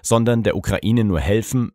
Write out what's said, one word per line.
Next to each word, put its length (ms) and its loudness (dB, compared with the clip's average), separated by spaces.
sondern 420 2
der 120 0
Ukraine 500 0
nur 140 2
helfen, 560 -2